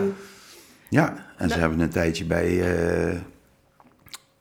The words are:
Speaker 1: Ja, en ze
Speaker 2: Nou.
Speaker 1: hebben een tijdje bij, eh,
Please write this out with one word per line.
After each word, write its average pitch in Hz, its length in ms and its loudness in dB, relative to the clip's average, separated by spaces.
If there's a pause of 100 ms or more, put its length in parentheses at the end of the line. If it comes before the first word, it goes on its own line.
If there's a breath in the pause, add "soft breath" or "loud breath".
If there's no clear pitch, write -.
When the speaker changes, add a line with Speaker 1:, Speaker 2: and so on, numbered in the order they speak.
(880 loud breath)
Speaker 1:
Ja, - 180 4 (300)
en - 60 -6
ze 90 40 2
Speaker 2:
Nou. 85 120 0
Speaker 1:
hebben 80 200 2
een 80 100 2
tijdje 82 360 0
bij, 85 220 0 (120)
eh, 85 520 0 (1300)